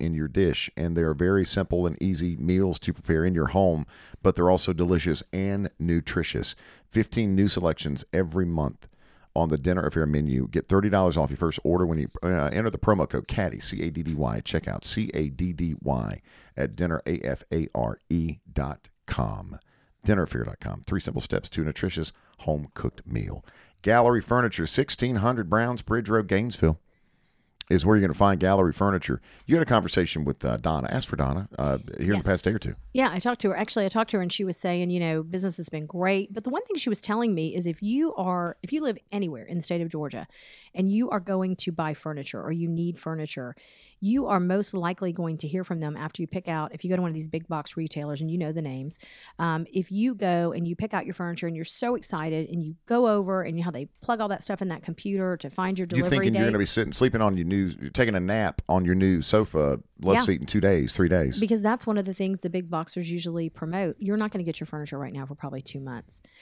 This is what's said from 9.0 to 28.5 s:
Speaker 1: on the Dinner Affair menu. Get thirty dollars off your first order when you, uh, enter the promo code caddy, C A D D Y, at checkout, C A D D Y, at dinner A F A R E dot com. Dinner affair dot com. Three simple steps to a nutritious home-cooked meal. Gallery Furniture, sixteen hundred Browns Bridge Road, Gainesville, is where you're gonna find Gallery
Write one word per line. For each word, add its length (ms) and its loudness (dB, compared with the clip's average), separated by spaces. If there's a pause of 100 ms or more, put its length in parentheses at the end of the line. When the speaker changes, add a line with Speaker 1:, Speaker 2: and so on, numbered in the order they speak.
Speaker 1:
on 160 2
the 80 2
Dinner 240 2
Affair 240 2
menu. 420 2
Get 200 -2
thirty 200 4
dollars 280 4
off 140 2
your 60 -6
first 260 0
order 220 4
when 140 0
you, 100 -2 (140)
uh, 300 2
enter 180 0
the 80 -4
promo 300 4
code 200 -4
caddy, 320 -2
C 220 -4
A 80 -2
D 120 -4
D 120 -2
Y, 240 0
at 60 -8
checkout, 400 -4
C 280 -2
A 160 0
D 240 -2
D 300 -2
Y, 400 -2 (340)
at 180 -2
dinner 320 0
A 140 0
F 320 -4
A 220 0
R 240 -2 (100)
E 300 0 (120)
dot 380 -4 (180)
com. 520 -6 (460)
Dinner 180 4
affair 220 -2
dot 160 -10
com. 260 -8
Three 140 -2
simple 200 -4
steps 300 -4
to 120 -2
a 20 0
nutritious 480 -4 (260)
home-cooked 680 -4
meal. 380 -6 (380)
Gallery 400 6
Furniture, 440 2
sixteen 500 0
hundred 340 0
Browns 320 0
Bridge 260 0
Road, 200 4
Gainesville, 500 2 (920)
is 160 4
where 120 8
you're 100 8
gonna 80 0
find 260 4
Gallery 320 6